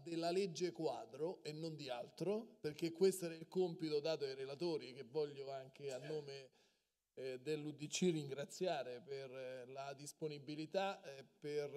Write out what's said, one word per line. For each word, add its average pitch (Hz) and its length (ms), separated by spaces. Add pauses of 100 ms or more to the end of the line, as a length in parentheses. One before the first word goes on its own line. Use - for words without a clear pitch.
della 165 260
legge 175 400
quadro 139 720
e 147 80
non 160 240
di 139 140
altro, 170 720
perché 151 320
questo 190 320
era 165 100
il 160 140
compito 165 500
dato 147 260
ai 135 120
relatori, 135 560
che 135 100
voglio 135 480
anche 135 420
a 127 60
nome, 139 520 (640)
eh, 131 260
dell'U 151 320
D 147 160
C 180 240
ringraziare 143 880
per, 135 320
eh, 127 340
la 135 260
disponibilità 151 1080
e 139 220 (140)
per 147 380